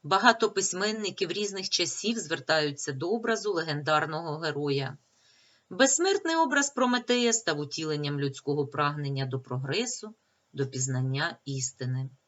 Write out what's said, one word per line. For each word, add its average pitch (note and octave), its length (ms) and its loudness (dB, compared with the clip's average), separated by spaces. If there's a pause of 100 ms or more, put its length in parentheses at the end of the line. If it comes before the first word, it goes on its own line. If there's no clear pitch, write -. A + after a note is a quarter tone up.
Багато G#3+ 480 6
письменників G3 800 -2
різних G3 360 -4
часів G#3+ 500 0
звертаються D3+ 720 0
до D#3 180 -4
образу A3 420 0
легендарного D#3 880 0
героя. C#3+ 600 -2 (720)
Безсмертний E4 680 2
образ C#4+ 340 2
Прометея B3 640 2
став D3+ 280 0
утіленням D3 600 -2
людського C#3+ 460 -2
прагнення C#3+ 600 -2
до B2+ 140 -4
прогресу, E3+ 760 -4 (380)
до C#3 140 -2
пізнання C3 800 -2
істини. C3 680 -6 (180)